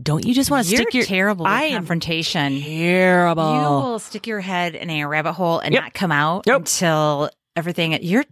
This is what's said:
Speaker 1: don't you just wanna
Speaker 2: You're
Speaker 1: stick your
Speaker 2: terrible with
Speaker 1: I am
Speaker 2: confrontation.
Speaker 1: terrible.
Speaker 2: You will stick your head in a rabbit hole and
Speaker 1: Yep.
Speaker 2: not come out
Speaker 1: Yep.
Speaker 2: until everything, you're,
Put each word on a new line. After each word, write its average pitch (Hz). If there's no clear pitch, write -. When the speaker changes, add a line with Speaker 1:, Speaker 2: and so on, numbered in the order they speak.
Speaker 1:
don't 151
you 247
just 262
wanna 277
Speaker 2:
You're 208
Speaker 1:
stick 453
your 233
Speaker 2:
terrible 190
with 190
Speaker 1:
I 262
am 277
Speaker 2:
confrontation. 160
Speaker 1:
terrible. 170
Speaker 2:
You 151
will 147
stick -
your 214
head 180
in -
a 151
rabbit 156
hole 170
and 156
Speaker 1:
Yep. 247
Speaker 2:
not 123
come 180
out 156
Speaker 1:
Yep. 247
Speaker 2:
until 151
everything, 165
you're, 202